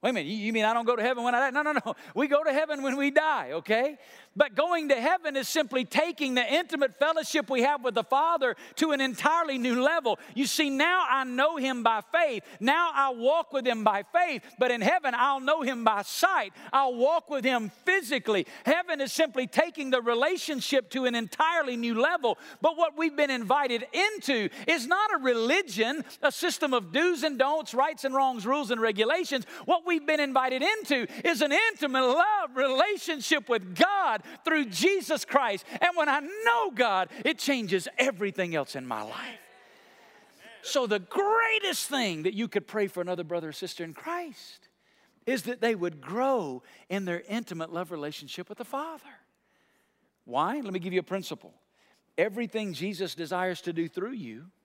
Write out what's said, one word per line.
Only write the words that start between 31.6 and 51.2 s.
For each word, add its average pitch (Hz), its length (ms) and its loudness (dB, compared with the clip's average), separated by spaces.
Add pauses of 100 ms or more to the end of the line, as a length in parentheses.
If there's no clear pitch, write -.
love 320 520 2
relationship 277 920 0
with 185 260 -2
God 339 480 4 (220)
through 311 220 2
Jesus 269 580 0
Christ. 226 400 0 (160)
And 359 160 4
when 302 140 2
I 285 100 2
know 440 500 0
God, 202 380 2 (160)
it 311 140 0
changes 208 580 -2
everything 190 580 -2
else 143 220 -4
in 131 100 -10
my 113 140 -4
life. 117 400 -10 (1200)
So 262 260 -2
the 208 120 0
greatest 415 880 0
thing 196 360 -2
that 190 100 -2
you 220 120 -2
could 196 200 -4
pray 208 220 -2
for 180 120 -8
another 175 240 -4
brother 160 240 -6
or 151 40 -10
sister 175 320 -10
in 160 100 -12
Christ - 760 -12 (560)
is 240 200 -2
that 247 180 -4
they 226 120 2
would 170 280 -4
grow 190 600 -2 (280)
in 196 160 -4
their 175 200 -4
intimate 170 460 -8
love 170 180 -6
relationship 151 600 -10
with 214 80 -14
the 240 80 -12
Father. 311 380 -8 (1200)
Why? 165 340 -2
Let 196 140 -8
me 185 60 -2
give 180 120 -6
you 185 80 0
a 165 40 -8
principle. 170 500 -8 (640)